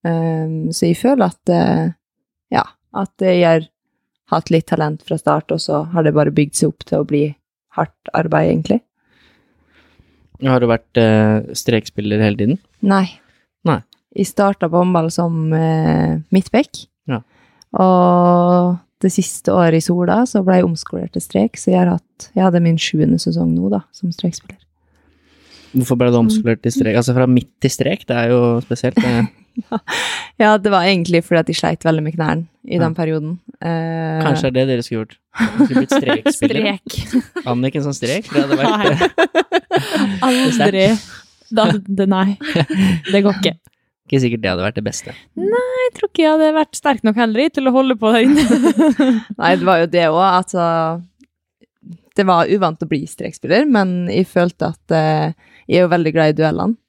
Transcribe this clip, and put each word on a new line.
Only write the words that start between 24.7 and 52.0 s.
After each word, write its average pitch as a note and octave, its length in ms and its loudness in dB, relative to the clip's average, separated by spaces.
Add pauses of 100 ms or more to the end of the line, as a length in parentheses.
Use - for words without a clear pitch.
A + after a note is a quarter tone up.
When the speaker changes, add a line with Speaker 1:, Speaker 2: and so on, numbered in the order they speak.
Speaker 2:
Hvorfor B2+ 220 2
ble B2 140 2
du A#2+ 80 4
Speaker 1:
Mm. A#2 100 4
Speaker 2:
omskolert A2 340 0
til A#2 100 -2
strek? A2 240 0
Altså A#2+ 180 0
fra B2+ 120 2
midt B2+ 220 2 (120)
til C3+ 100 0
strek, - 360 -4
det B2 100 -2
er A#2 120 0
jo A#2+ 320 2
spesielt. A#2+ 360 -6
Det B2 360 0
Speaker 1:
<laughs> - 60 -20 (320)
Ja. - 80 -6 (600)
Ja, G#3+ 180 4
det G#3 160 0
var F#3 120 4
egentlig F3 400 2
fordi E3+ 160 0
at D#3+ 60 -2
jeg D#3+ 100 -4
sleit D#3 280 -2
veldig D#3+ 180 0
med D#3 140 -6
knærne D#3+ 300 -2 (180)
i - 120 -6
Speaker 2:
Ja. - 40 0
Speaker 1:
den E3 140 0
perioden. D#3+ 440 -4 (220)
Eh, E3 640 -4
Speaker 2:
Kanskje D3 220 0
er C3 40 0
det B2+ 160 0
dere B2 160 -2
skulle A2 220 -6
gjort. - 120 -20 (200)
Dere A3 300 2
skulle B3 100 0
blitt C4+ 480 0
strekspillere. A3+ 580 -2
Speaker 3:
<laughs> - 60 -20
Strek. - 580 -6
Speaker 2:
Anniken B2+ 360 -2
som C#3+ 100 -4
strek, C#3 400 -6
det - 100 0
hadde - 140 -2
vært, - 160 0
Speaker 3:
Nei. G#3+ 160 -2
Speaker 2:
eh, D#4+ 1300 -2
Speaker 3:
<laughs> - 0 -
Aldri. A#3 760 2
Speaker 2:
sterkt. - 560 -16
Speaker 3:
Da, A3 200 2
det, G3 360 -2
nei. G3 300 0 (760)
Det G3+ 100 4
går G3+ 140 2
ikke. F#3+ 180 -2 (540)
Speaker 2:
Ikke C3+ 160 2
sikkert A#2 160 -2
det G2 100 -2
hadde F2+ 140 -2
vært - 160 -4
det A2 40 -8
beste. - 280 -10 (240)
Speaker 3:
Nei, A#4 320 -2 (160)
jeg B4 160 -2
tror G#4 80 -2
ikke - 160 0
jeg D#4 80 4
hadde D#4 240 2
vært D#4 180 -2
sterk - 300 -2
nok G#3+ 120 2
heller A#3 240 0
i D#4 100 2
til C#4 180 -4
å B3 40 2
holde C4 280 2
på G#3+ 120 2
der A#3 120 4
inne. C4+ 1080 2
<laughs> - 60 -14
Speaker 1:
Nei, E3+ 180 2
det F3 120 -4
var F3 120 4
jo E3+ 60 2
det E3+ 220 0
også, F3+ 240 2
altså, E3+ 720 -2 (1120)